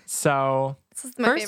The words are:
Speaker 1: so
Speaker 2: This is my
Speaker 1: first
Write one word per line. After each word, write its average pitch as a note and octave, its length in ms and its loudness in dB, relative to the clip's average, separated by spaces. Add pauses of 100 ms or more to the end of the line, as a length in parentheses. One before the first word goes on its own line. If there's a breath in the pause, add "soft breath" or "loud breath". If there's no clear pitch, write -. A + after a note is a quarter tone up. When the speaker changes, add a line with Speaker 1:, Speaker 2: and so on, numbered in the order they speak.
Speaker 1:
so C3+ 720 0 (140)
Speaker 2:
This - 140 -14
is B3+ 120 -16
my A#3+ 120 0
Speaker 1:
first D4 180 2